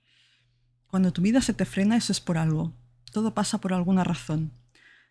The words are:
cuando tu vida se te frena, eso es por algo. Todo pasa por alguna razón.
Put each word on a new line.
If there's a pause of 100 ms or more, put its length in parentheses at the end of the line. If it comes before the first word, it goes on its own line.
(880)
cuando
tu
vida
se
te
frena,
eso
es
por
algo. (360)
Todo
pasa
por
alguna
razón. (580)